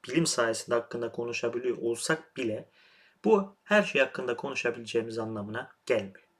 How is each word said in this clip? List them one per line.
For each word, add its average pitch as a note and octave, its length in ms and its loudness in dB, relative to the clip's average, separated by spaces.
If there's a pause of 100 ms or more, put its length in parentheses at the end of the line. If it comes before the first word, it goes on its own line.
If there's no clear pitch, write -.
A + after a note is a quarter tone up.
bilim D#3 180 2
sayesinde A#2 500 0
hakkında A#2 360 -2
konuşabiliyor A#2+ 640 -2
olsak A#2 600 -2
bile A#2+ 320 -4 (540)
bu G3+ 400 4
her G#3 200 4
şey C#3 180 2
hakkında B2+ 340 0
konuşabileceğimiz A#2 800 -2
anlamına A2 540 -6 (140)
gelmiyor. G2+ 420 0 (120)